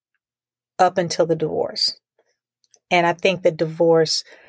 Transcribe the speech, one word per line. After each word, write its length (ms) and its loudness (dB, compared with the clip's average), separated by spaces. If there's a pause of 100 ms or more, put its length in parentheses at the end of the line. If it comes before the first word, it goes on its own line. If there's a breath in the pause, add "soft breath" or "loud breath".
(800)
up 180 2
until 300 0
the 80 0
divorce. 640 -4 (920)
And 160 4
I 60 2
think 300 -2
the 80 2
divorce, 720 0 (260 soft breath)